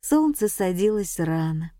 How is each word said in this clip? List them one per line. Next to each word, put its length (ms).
Солнце 480
садилось 720
рано. 600